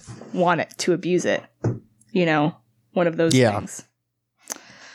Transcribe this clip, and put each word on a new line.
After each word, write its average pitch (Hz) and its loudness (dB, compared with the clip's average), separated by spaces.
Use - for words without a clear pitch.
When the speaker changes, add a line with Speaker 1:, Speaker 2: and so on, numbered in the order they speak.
Speaker 1:
want 175 2
it - -6
to - 0
abuse 170 0
it. 101 -2
You 180 2
know, 156 0
one 180 0
of 165 -2
those 165 2
Speaker 2:
Yeah. 117 4
Speaker 1:
things. - -10